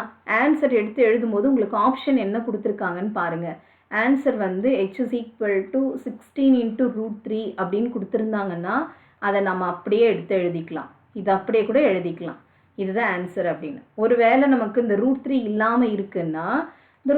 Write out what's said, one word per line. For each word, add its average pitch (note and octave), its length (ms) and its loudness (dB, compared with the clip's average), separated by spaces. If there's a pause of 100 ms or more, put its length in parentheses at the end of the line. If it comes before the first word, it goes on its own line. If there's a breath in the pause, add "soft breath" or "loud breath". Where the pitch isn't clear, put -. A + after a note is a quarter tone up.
(400)
ஆன்சர் D4 380 2
எடுத்து G#3+ 300 -2
எழுதும்போது A3 420 2
உங்களுக்கு A#3 260 2 (100)
ஆப்ஷன் C4+ 380 2
என்ன G3 120 -2 (100)
கொடுத்துருக்காங்கன்னு G#3 720 -4
பாருங்க. E3+ 300 -4 (540 soft breath)
ஆன்சர் C4 340 2 (100)
வந்து F#3+ 220 -2 (140)
H F#3+ 220 -4
is - 160 -4
equal G#3 340 -4 (200)
to C4 60 2 (260)
sixteen - 460 0 (100)
into A3+ 220 0 (120)
root A3 180 -6 (120)
three G#3+ 180 -4 (160)
அப்படின்னு G3+ 340 0
கொடுத்துருந்தாங்கன்னா G3+ 800 -2 (520 loud breath)
அதை G3+ 220 2
நம்ம F#3 240 -2
அப்படியே G#3 400 2
எடுத்து - 280 -2
எழுதிக்கலாம். E3 500 -4 (300)
இது F#3+ 180 -2
அப்படியே A3 300 0
கூட B3 120 4 (100)
எழுதிக்கலாம், E3+ 500 -4 (420 soft breath)
இதுதான் G3 320 -2
ஆன்சர் F3+ 380 -4
அப்படின்னு. D#3 280 -10 (240)
ஒருவேளை A#3+ 500 6
நமக்கு A3 300 0
இந்த G#3 180 2
ரூட் C4 240 2
த்ரீ C4 120 0 (120)
இல்லாம A3 300 2 (160)
இருக்குன்னா E3+ 500 -4 (580 loud breath)
இந்த C#4 140 2